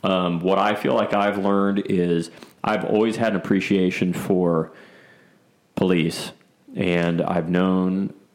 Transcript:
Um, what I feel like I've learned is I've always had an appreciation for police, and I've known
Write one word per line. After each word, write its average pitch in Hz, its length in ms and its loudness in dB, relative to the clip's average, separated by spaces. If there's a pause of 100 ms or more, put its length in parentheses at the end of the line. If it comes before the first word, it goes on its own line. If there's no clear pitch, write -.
Um, 90 360 0
what 92 180 2
I 104 160 2
feel 127 200 -2
like 107 200 0
I've 101 240 2
learned 98 500 0
is 87 420 0 (320)
I've 107 220 -2
always 110 320 2
had 113 160 0
an 98 40 -2
appreciation 92 760 0
for 85 580 0 (1040)
police, 87 580 0 (420)
and 87 480 0
I've 85 260 -2
known 92 640 0 (220)